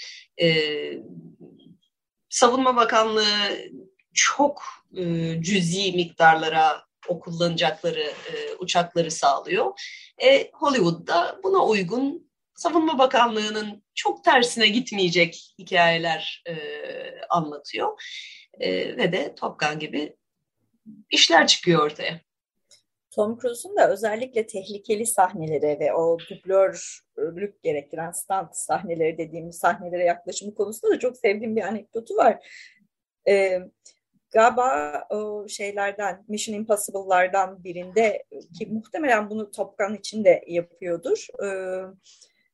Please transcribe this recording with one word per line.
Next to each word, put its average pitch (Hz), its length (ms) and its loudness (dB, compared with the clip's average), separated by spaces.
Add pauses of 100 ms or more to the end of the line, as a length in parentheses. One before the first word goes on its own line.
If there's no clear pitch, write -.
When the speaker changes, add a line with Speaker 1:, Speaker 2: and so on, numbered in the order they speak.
(420)
Speaker 1:
e, 170 40 8 (1800)
Savunma 254 480 4
Bakanlığı 220 480 2 (880)
çok, - 480 2 (340)
e, 170 460 -2
cüzi 185 500 0
miktarlara 160 880 4 (260)
o - 120 -4
kullanacakları, 165 840 -2
e, 151 560 -8
uçakları 175 520 0
sağlıyor. 165 680 0 (420)
E, 269 300 6
Hollywood'da 262 920 0
buna 381 240 2
uygun 220 640 -2 (240)
Savunma 320 440 0
Bakanlığı'nın 214 840 2 (100)
çok - 300 -4
tersine 240 440 4
gitmeyecek 180 920 0
hikayeler, 170 880 0
e, 170 60 -8 (720)
anlatıyor. 170 720 -4 (580)
E, 185 360 -2
ve 185 160 0
de 196 220 -4
Top - 260 -10
Gun 156 180 -2
gibi 147 380 -8 (960)
işler - 360 6
çıkıyor 160 400 2
ortaya. 165 340 -8 (960)
Speaker 2:
Tom 220 240 -2
Cruise'un 254 380 -6
da 208 140 6
özellikle 220 560 -2
tehlikeli 208 600 -6
sahnelere 156 720 0
ve 151 140 0
o 165 240 2
dublörlük 180 1400 -2
gerektiren 160 500 -4
stunt 185 440 -6
sahneleri 165 640 -2
dediğimiz 165 400 -10
sahnelere 175 460 0
yaklaşımı 175 500 -4
konusunda 220 400 0
da - 40 0
çok 247 180 -4
sevdiğim 220 400 0
bir 214 60 0
anekdotu 220 540 -8
var. 247 320 4 (800)
Ee, 190 320 4 (720)
galiba 254 760 2
o 208 380 -6
şeylerden, 202 800 -6
Mission 214 280 -6
Impossible'lardan 190 1080 0
birinde 185 600 -2 (340)
ki 214 80 -8
muhtemelen 220 640 -2
bunu 214 200 -8
Top - 280 -8
Gun 208 160 -2
için 208 300 -6
de 180 220 6
yapıyordur. 175 800 -4 (180)
Ee, 190 380 -6 (720)